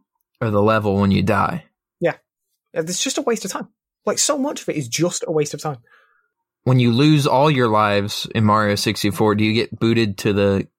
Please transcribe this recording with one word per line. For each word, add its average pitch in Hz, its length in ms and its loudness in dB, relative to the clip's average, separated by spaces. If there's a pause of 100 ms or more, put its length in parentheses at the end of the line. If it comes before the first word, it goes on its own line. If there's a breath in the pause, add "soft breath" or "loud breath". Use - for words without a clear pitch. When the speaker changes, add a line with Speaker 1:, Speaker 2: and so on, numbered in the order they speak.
(400)
Speaker 1:
of 110 140 -2
the 101 80 4
level 104 340 2
when 98 160 2
you 95 120 2
die. 98 420 0 (340)
Speaker 2:
Yeah. 160 160 0 (580)
It's 175 300 -6
just 269 140 -4
a 320 60 -2
waste 233 200 -2
of 190 80 -8
time. 269 160 -10 (380)
Like, - 140 -2
so 294 180 0
much 285 240 -6
of - 80 -8
it 143 80 -6
is 127 100 -6
just 156 400 -4
a 180 40 -4
waste 151 220 -2
of 143 80 -12
time. 143 180 -8 (840 soft breath)
Speaker 1:
When 127 160 2
you 120 120 4
lose 143 340 4
all 143 240 2
your 127 180 2
lives 104 680 0
in 110 100 2
Mario 104 300 2
sixty-four, 104 600 0
do 107 80 0
you 107 100 2
get 117 260 -2
booted 113 400 0
to 107 140 0
the 98 340 0 (120)